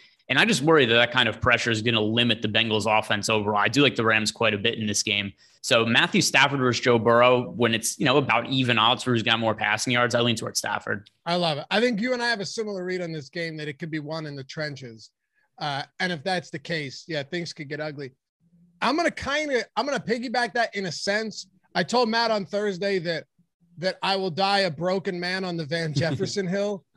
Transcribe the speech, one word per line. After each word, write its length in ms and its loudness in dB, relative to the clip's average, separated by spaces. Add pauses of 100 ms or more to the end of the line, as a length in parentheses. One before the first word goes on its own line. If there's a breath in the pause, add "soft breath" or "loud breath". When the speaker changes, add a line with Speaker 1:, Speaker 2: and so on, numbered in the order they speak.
(300 soft breath)
Speaker 1:
And 100 2
I 60 6
just 160 2
worry 240 6
that 80 2
that 180 4
kind 160 2
of 140 -4
pressure 280 2
is 120 0
gonna 180 0
limit 420 2
the 60 -2
Bengals 400 0
offense 400 2
overall. 300 0
I 100 2
do 140 2
like 160 4
the 80 0
Rams 260 2
quite 220 0
a 40 -2
bit 220 -2
in 80 -4
this 160 -2
game. 300 -2 (280 soft breath)
So 240 4
Matthew 360 2
Stafford 380 4
versus 240 2
Joe 140 6
Burrow, 540 4
when 220 2
it's, 260 -4
you 60 0
know, 120 4
about 300 2
even 300 0
odds 260 4
for 80 0
who's 120 2
got 160 2
more 140 0
passing 400 0
yards, 220 2
I 60 2
lean 140 2
towards 240 -6
Stafford. 500 -6 (160)
Speaker 2:
I 100 -2
love 220 -2
it. 140 -10
I 80 2
think 220 0
you 120 -2
and 80 -4
I 80 -2
have 100 -2
a 60 -6
similar 380 -8
read 180 -6
on 100 -6
this 180 -10
game 280 -8
that 100 -8
it 120 -10
could 120 -10
be 80 -4
won 260 -8
in 100 -10
the 80 -12
trenches. 680 -12 (480)
Uh, 240 -4 (160)
and 120 -2
if 120 -6
that's 260 -4
the 100 -10
case, 480 -8
yeah, 160 -4
things 300 -8
could 160 -12
get 100 -8
ugly. 320 -10 (720)
I'm 140 0
gonna 160 0
kinda, 520 -2 (120)
I'm 100 0
gonna 140 -2
piggyback 540 -2
that 220 0
in 100 -4
a 60 -4
sense. 560 -4 (280)
I 80 2
told 260 2
Matt 220 2
on 140 0
Thursday 540 -2
that, 260 -4 (520)
that 240 -4
I 140 0
will 160 -2
die 300 2
a 100 2
broken 480 -2
man 240 -4
on 140 -4
the 80 -4
Van 280 -2
Speaker 3:
<laughs> 0 -
Speaker 2:
Jefferson 540 -2
hill. 380 -4 (120)